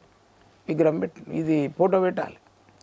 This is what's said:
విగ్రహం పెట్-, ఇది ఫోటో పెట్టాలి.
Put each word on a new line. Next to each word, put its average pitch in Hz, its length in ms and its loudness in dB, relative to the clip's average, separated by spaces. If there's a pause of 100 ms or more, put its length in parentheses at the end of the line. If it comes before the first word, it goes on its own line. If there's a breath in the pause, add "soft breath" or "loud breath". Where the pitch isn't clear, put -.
(680)
విగ్రహం 156 320 2
పెట్-, 180 300 -8
ఇది 160 380 0
ఫోటో 185 320 2
పెట్టాలి. - 340 -2 (480)